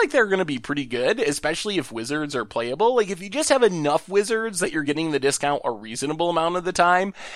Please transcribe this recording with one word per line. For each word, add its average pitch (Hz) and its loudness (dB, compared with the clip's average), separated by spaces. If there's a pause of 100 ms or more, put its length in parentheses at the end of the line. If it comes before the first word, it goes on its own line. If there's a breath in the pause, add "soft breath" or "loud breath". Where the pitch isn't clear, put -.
like - 0
they're 247 4
gonna 190 0
be 147 -4
pretty 139 -4
good, 123 0
especially 170 -2
if 143 -4
Wizards 139 -4
are 120 -2
playable. 135 0
Like, 214 2
if 180 -6
you 196 -12
just 285 -2
have 269 6
enough 160 2
Wizards 208 0
that 175 -2
you're 160 0
getting 151 -2
the 139 0
discount 143 0
a 127 2
reasonable 127 -4
amount 170 2
of 180 -4
the 180 -4
time, 180 4 (220 loud breath)